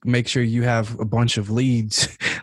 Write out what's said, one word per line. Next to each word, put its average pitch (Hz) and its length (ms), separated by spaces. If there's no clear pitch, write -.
make 123 240
sure 131 120
you 117 220
have 117 380
a 110 40
bunch 117 320
of 104 140
leads. 117 720
<laughs> - 40